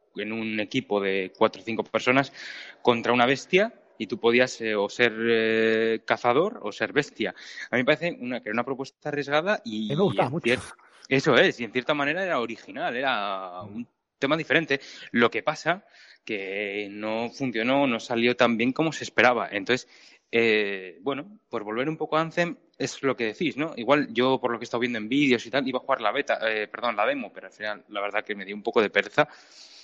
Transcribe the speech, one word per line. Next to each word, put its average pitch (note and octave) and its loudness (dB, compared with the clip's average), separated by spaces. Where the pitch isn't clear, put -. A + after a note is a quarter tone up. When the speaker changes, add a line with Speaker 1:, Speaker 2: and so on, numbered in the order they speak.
Speaker 1:
en G#2 -6
un A2 -4
equipo G#2 -2
de F#2+ -2
cuatro - 2
o - -20
cinco A2 -2
personas C3 2
contra A#2 4
una B2 6
bestia, F3+ 2
y A2 -6
tú A2 -6
podías, B2 2
eh, A2 -2
o G2+ 0
ser, A#2 2
eh, A2+ 2
cazador D3 2
o G#2 -6
ser G2+ -4
bestia. A2+ -2
A - 0
mí B2 2
me B2 -4
parece D#3 0
una, B2 -8
que - -10
era G#2+ -4
una A#2+ 0
propuesta C3+ -8
arriesgada D3 -2
y, A2 -4
Speaker 2:
A C3+ -4
mí D3 0
me F#3 4
gustaba F3 2
Speaker 1:
y - -
en A#2+ -6
Speaker 2:
mucho. E3 -4
Speaker 1:
cier-, - 0
eso C#3 4
es, D#3+ 4
y A#2+ -6
en G#2 -10
cierta B2 -2
manera D3 -2
era E3 -2
original, C3 -6
era G2+ -4
Speaker 2:
Mm. G#2 -14
Speaker 1:
un A#2+ -10
tema C#3 0
diferente. C#3+ 0
Lo A#2+ 6
que A2+ -4
pasa D#3 -2
que G2+ -6
no A2 -4
funcionó, B2+ 0
no A#2 0
salió A#2+ 2
tan A#2+ 4
bien A#2 2
como D#3 0
se - -10
esperaba. A2+ 4
Entonces, G#2 -2
eh, G2+ 2
bueno, C3 -6
por A2 -6
volver A2+ -4
un D#3+ -4
poco - -2
a D#3+ 4
Anthem, E3 -2
es - -6
lo C3 0
que A#2 -2
decís, A2+ -2
¿no? D3+ -4
Igual B2 2
yo, B2+ 4
por A#2+ -2
lo A2+ -4
que A2+ -10
he - -8
estado A#2 -4
viendo B2 -2
en G#2+ -6
vídeos B2+ 4
y A#2 -14
tal, B2 0
iba B2+ -2
a B2 -4
jugar B2+ 0
la G#2 2
beta, C3 0
eh, G#2+ 0
perdón, A2+ -4
la G#2 2
demo, B2 -2
pero F#2+ -14
al F#2 -20
final G#2 -8
la G#2 -6
verdad G2+ -2
que G#2+ -8
me G2 -10
dio G2 -10
un G#2 -12
poco A2+ 4
de G2+ 4
pereza. G#2 2